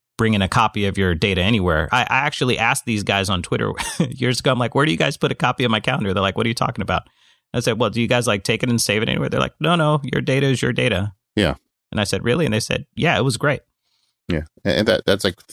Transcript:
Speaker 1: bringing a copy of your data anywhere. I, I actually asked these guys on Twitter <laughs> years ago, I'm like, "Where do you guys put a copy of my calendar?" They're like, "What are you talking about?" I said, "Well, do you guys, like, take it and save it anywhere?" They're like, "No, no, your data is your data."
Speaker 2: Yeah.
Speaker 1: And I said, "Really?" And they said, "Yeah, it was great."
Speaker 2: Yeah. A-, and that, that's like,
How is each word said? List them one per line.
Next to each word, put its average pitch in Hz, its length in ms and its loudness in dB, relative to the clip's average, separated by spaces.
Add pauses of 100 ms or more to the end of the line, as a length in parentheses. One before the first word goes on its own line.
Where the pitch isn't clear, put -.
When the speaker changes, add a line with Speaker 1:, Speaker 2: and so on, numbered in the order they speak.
(180)
Speaker 1:
bringing 110 220 2
a 92 80 2
copy 107 380 2
of 92 100 -2
your 95 180 2
data 90 280 0
anywhere. 90 500 2
I, 123 100 4
I - 60 -2
actually 131 500 0
asked 120 280 0
these 107 160 -2
guys 98 260 0
on 90 140 0
Twitter 107 300 -4 (200)
<laughs> - 160 -2
years 123 320 -2
ago, 143 100 0
I'm 123 80 2
like, 120 160 -2
"Where 135 120 2
do 160 40 0
you 165 60 0
guys 147 220 0
put 139 120 0
a 127 40 -4
copy 127 300 0
of 120 60 2
my 110 100 2
calendar?" 101 340 -2
They're 98 80 0
like, 98 160 0
"What 110 80 0
are - 20 0
you 113 60 -2
talking - 260 -4
about?" 98 220 -2 (500)
I 123 80 -2
said, 113 180 0
"Well, 113 120 2
do 120 100 -2
you 113 80 0
guys, 120 180 2
like, 104 160 0
take - 200 -2
it 123 80 -2
and 117 100 2
save 107 220 0
it 120 80 -2
anywhere?" 135 180 -2
They're 131 120 -2
like, - 200 -4
"No, 160 160 0
no, 151 260 2
your 131 200 -2
data 135 240 0
is 131 160 0
your 127 100 0
data." 107 400 0 (220)
Speaker 2:
Yeah. 87 220 2 (360)
Speaker 1:
And - 80 -2
I 101 40 2
said, 95 200 -4
"Really?" 147 220 0
And 110 80 0
they 113 60 2
said, - 340 -4
"Yeah, 156 240 0
it 113 60 2
was 135 120 0
great." 143 240 -2 (680)
Speaker 2:
Yeah. 80 140 -2 (220)
A-, 87 140 2
and 107 100 2
that, - 180 2
that's 101 160 2
like, 95 140 0 (160)